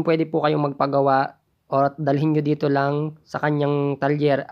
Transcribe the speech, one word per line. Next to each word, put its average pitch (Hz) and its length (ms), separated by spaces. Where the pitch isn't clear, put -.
pwede 160 240
po 160 160
kayong 147 320
magpagawa 139 640
or 139 240
dalhin 151 400
nyo 151 80
dito 147 240
lang 143 560
sa - 160
kanyang 143 560
talyer 143 560